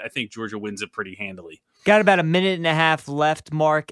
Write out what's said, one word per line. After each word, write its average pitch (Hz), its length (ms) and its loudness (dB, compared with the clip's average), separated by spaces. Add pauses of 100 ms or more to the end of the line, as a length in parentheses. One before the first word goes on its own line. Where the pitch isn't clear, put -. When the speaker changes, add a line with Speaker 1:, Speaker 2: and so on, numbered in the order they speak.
Speaker 1:
I 113 60 -10
think 117 200 -8
Georgia 110 280 -10
wins 101 240 -8
it 98 100 -12
pretty 95 220 -10
handily. 92 480 -14 (220)
Speaker 2:
Got 214 180 6
about 190 160 6
a 165 60 2
minute 180 340 0
and 165 80 -2
a 160 80 2
half 160 340 2
left, 151 460 -2
Mark. 156 380 2